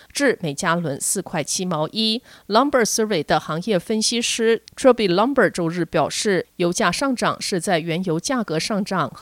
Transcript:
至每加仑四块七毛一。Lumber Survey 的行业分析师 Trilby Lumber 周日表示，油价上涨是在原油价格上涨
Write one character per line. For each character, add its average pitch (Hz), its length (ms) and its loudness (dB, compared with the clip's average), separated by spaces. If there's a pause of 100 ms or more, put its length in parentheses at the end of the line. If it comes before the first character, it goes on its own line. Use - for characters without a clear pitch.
(120)
至 269 300 0
每 147 120 -4
加 165 220 0
仑 156 240 -2
四 - 220 -4
块 170 200 -4
七 - 220 -4
毛 156 260 -2
一。 220 320 -2 (260)
Lumber 254 360 4
Survey 208 400 0
的 160 160 2
行 160 220 -4
业 190 180 0
分 214 220 -2
析 233 200 0
师 226 400 0 (140)
Trilby 233 320 4
Lumber 208 420 4
周 165 200 -2
日 170 160 -2
表 156 240 0
示， - 380 0 (100)
油 175 160 0
价 196 180 2
上 269 240 0
涨 170 240 -2
是 180 220 -4
在 175 180 0
原 170 240 -2
油 170 160 0
价 254 240 -2
格 160 160 -2
上 190 240 -2
涨 175 260 -2 (120)